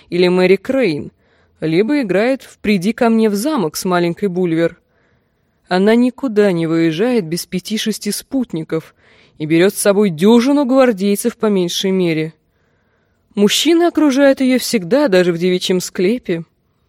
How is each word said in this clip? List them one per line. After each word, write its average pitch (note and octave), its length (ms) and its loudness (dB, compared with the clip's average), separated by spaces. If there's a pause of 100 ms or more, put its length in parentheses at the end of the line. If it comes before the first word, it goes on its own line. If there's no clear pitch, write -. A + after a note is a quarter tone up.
или F3+ 180 0
Мэри F3+ 280 2
Крейн, G3 560 -4 (480)
либо G#3 420 0
играет A3+ 420 -2
в - 160 -20
«Приди G3+ 340 0
ко A#3 160 0
мне A3 200 2
в G3+ 60 -2
замок» G#3+ 400 -4
с - 100 -8
маленькой F3 440 -2
Бульвер. E3 500 -2 (880)
Она G3 280 2
никуда A#3 560 0
не E3+ 140 -2
выезжает E3 600 0
без E3 200 -8
пяти-шести G#3 680 -6
спутников E3 840 -8 (420)
и D3+ 80 -6
берёт E3 280 2
с - 60 -10
собой G3+ 300 2
дюжину A#3 560 2
гвардейцев A#3 720 0
по A3+ 120 -4
меньшей F#3+ 440 -2
мере. D#3+ 420 -2 (1040)
Мужчины D4 480 2
окружают C#4+ 560 2
её B3+ 180 2
всегда, F#3+ 520 0
даже F3+ 240 2
в E3 40 -6
девичьем F#3 420 0
склепе. F3+ 680 -4 (440)